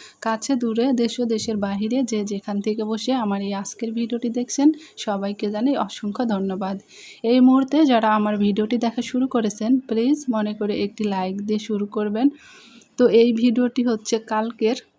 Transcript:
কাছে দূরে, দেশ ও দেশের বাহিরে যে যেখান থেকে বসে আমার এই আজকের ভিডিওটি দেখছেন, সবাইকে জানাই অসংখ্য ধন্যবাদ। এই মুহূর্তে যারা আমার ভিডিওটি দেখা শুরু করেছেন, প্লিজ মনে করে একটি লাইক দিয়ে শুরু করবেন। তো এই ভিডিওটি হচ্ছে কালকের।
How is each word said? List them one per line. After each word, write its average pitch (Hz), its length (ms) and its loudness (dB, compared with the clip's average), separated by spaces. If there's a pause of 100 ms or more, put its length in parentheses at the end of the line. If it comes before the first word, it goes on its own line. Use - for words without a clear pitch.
(200)
কাছে 226 360 -2
দূরে, 233 360 0
দেশ 233 280 0
ও 247 40 0
দেশের 220 320 -2
বাহিরে 208 460 -2
যে 214 220 -2
যেখান 202 360 -6
থেকে 214 240 -2
বসে 220 280 -4
আমার 208 280 -2
এই 196 140 -4
আজকের 202 380 -8
ভিডিওটি 233 360 -4
দেখছেন, 247 400 0 (280)
সবাইকে 202 540 -4
জানাই 233 260 0
অসংখ্য 208 480 -4
ধন্যবাদ। 196 520 -4 (460)
এই 247 180 4
মুহূর্তে 269 440 6
যারা 233 300 4
আমার 214 220 0
ভিডিওটি 208 420 0
দেখা 233 240 -2
শুরু 254 240 -2
করেছেন, 226 520 0
প্লিজ 254 520 0
মনে 208 240 -2
করে 208 200 -4 (100)
একটি 202 200 -6
লাইক 190 380 -2
দিয়ে 214 160 -2
শুরু 208 280 -4
করবেন। 208 420 0 (680)
তো 247 120 6
এই 233 240 6
ভিডিওটি 240 520 2
হচ্ছে 220 340 -2
কালকের। 220 580 -2 (220)